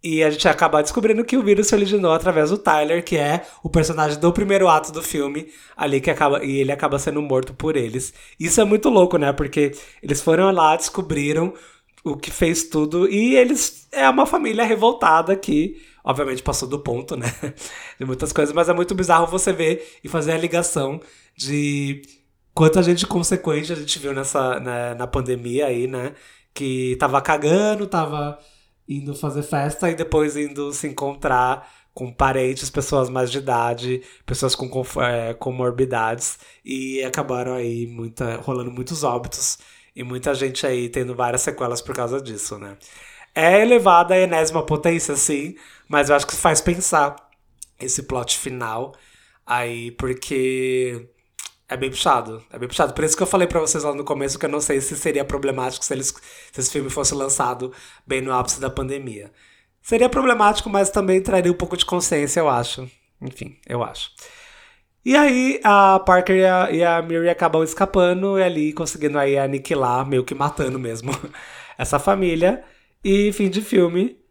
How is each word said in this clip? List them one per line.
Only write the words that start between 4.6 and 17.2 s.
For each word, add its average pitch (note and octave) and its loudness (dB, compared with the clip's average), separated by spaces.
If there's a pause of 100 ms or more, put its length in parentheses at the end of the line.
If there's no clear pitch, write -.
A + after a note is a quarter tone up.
ato D#3 4
do D#3+ -10
filme, D3 -4 (260)
ali C#3+ 0
que C3 0
acaba, C#3+ 2
e C#3 -2
ele C3+ 2
acaba C#3+ -2
sendo D3 -4
morto C3 -2
por D#3 -4
eles. B2 -4 (260)
Isso E3 2
é G#3+ 8
muito G#3+ 4
louco, F3+ 6
né? C#3+ 4
Porque C#3 0 (300)
eles C#3+ -2
foram F3 4
lá, D#3+ 6
descobriram D#3+ -2 (500)
o C#3+ -4
que - -12
fez E3 0
tudo, D#3 0
e A3 2
eles B3+ 2
é C4+ 2
uma C4+ 4
família A#3 0
revoltada F#3+ 4
que, F3 -2 (240)
obviamente, C3 -2
passou C3+ -4
do C#3+ -6
ponto, C3+ -6
né? A#2 -4